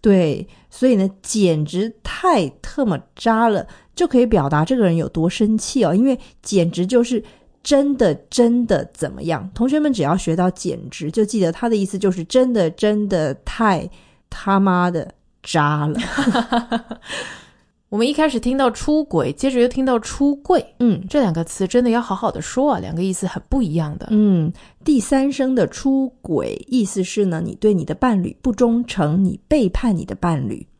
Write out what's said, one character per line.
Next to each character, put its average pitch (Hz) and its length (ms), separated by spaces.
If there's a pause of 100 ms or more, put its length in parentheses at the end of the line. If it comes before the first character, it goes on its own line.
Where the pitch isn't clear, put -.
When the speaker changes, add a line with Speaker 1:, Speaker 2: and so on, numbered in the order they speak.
Speaker 1:
对， 185 460 (220)
所 - 180
以 247 80
呢 196 140 (140)
，“简 165 420
直 190 260 (120)
太 254 440 (140)
特 - 240
么 180 100 (200)
渣 226 340
了”， 202 160 (300)
就 349 100
可 254 140
以 254 80
表 175 200
达 247 160
这 262 140
个 233 60
人 170 120
有 165 140
多 160 180
生 214 300
气 - 260
哦， 165 120
因 233 100
为 269 100 (280)
简 175 260
直 180 160
就 240 180
是 240 200 (400)
真 277 340
的， 196 160 (160)
真 240 380
的 160 260
怎 147 180
么 135 120
样。 165 320
同 240 120
学 294 120
们 302 120
只 208 120
要 147 120
学 165 200
到 180 160
简 151 280 (120)
直， - 180
就 214 160
记 214 140
得 170 120
他 233 160
的 226 80
意 202 80
思 190 140
就 190 140
是 180 140
真 254 280
的， 180 160
真 208 400
的 156 240 (100)
太 196 460 (400)
他 196 300
妈 180 320
的 160 200 (300)
渣 147 460
了。 156 140
<laughs> 240 960 (920)
Speaker 2:
我 202 80
们 226 80
一 294 60
开 311 160
始 247 100
听 247 200
到 262 120
出 302 360
轨， 143 260
接 269 180
着 247 120
又 240 60
听 262 180
到 247 120
出 285 400
柜。 339 280 (140)
Speaker 1:
嗯。 202 280
Speaker 2:
这 285 140
两 196 100
个 165 140
词 - 200
真 240 160
的 247 100
要 233 100
好 220 120
好 190 160
的 185 120
说 269 320
啊， 175 60
两 165 140
个 165 100
意 190 100
思 185 120
很 - 220
不 269 140
一 160 140
样 156 220
的。 - 120
Speaker 1:
嗯， 196 420 (320)
第 285 160
三 269 320
声 262 240
的 208 120
出 269 420 (120)
轨， 69 460
意 247 160
思 190 180
是 202 220
呢， 170 220
你 - 100
对 214 180
你 160 120
的 - 100
伴 220 260
侣 - 200
不 254 100
忠 233 340
诚， 170 380
你 - 240
背 254 220
叛 208 260
你 165 80
的 - 100
伴 165 360
侣。 - 180 (120)